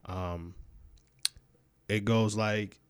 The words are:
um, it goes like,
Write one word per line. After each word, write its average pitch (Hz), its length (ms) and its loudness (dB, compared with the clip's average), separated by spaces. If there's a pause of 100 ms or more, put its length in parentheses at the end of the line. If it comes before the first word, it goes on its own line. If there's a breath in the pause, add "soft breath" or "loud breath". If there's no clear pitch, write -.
um, 87 480 -8 (1300)
it 101 160 0
goes 110 320 4
like, 107 540 0